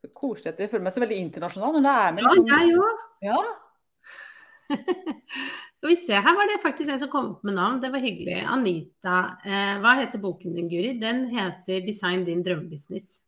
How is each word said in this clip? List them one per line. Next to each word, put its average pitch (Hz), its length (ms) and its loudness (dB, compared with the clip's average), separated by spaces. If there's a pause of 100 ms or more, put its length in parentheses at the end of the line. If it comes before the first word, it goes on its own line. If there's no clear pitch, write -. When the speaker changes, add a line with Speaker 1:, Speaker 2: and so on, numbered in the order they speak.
Speaker 1:
Så - 80 -20
koselig - 400 -6
at - 80 -12
jeg 208 100 -4
føler 202 140 -2
meg 185 100 -2
så 254 60 -2
veldig 220 180 -2
internasjonal 180 560 -4
når 294 80 4
det 277 120 6
er 196 180 4
med 190 100 -4
Speaker 2:
Ja, 247 60 6
Speaker 1:
liksom 349 180 8
Speaker 2:
jeg 339 280 8
også. 415 200 4 (280)
Speaker 1:
Ja. 220 180 2 (1300)
Speaker 2:
<laughs> 285 80 -2 (960)
Skal - 160 -6
vi 339 80 6
se, 285 180 -4
her 302 220 4
var 403 100 4
det 415 140 0
faktisk 302 300 -2
en 269 80 -2
som 277 120 -4
kom 254 200 -2
opp 156 140 -14
med 202 120 -2
navn. 226 240 0
Det 254 100 -4
var 277 120 -4
hyggelig. 180 420 -4
Anita, 180 1000 -2
eh, 202 360 -2
hva 233 160 6
heter 233 240 -4
boken 180 320 -6
din, 170 160 -4
Guri? 208 300 -2
Den 233 320 -2
heter 190 560 -4
Design 185 400 -2
din 170 160 -2
drømmebusiness. 160 840 -8